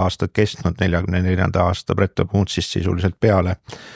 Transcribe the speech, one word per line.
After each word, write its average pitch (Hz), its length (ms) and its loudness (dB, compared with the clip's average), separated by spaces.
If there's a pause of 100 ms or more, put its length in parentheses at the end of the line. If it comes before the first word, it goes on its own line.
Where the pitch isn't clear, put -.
aastat 90 320 -2
kestnud, 90 480 0
neljakümne 87 400 0
neljanda 92 400 2
aasta 90 320 -2
Bretton 95 380 0
Woodsist 95 420 -2
sisuliselt 90 400 0
peale, 92 400 2 (400)